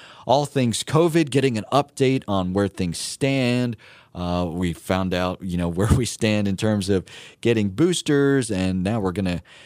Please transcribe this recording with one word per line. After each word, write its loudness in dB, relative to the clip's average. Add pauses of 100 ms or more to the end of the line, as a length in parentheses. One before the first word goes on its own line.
(260)
all 4
things 0
covid, 2
getting 2
an -4
update 0
on 0
where 2
things -4
stand. -2 (380)
Uh, -2
we -2
found -2
out, -2
you -4
know, 0
<laughs> -4
where 2
we 0
stand 0
in -2
terms 0
of 2 (360)
getting 2
boosters, 0
and 0
now -2
we're -2
gonna -2 (240)